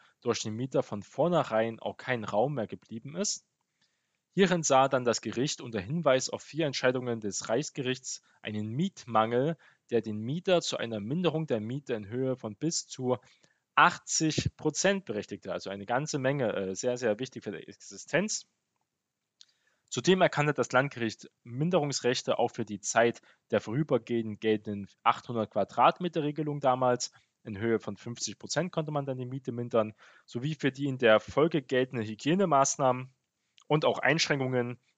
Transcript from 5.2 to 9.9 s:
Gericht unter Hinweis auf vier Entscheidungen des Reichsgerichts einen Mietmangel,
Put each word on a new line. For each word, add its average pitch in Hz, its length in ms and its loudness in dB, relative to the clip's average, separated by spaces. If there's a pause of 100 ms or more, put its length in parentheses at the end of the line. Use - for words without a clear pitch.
Gericht 117 400 -4
unter 113 200 -6
Hinweis 131 500 0
auf 113 120 -8
vier 151 240 -4
Entscheidungen 127 540 0
des 101 280 -6
Reichsgerichts 127 760 -4 (180)
einen 107 280 -6
Mietmangel, 120 880 0 (340)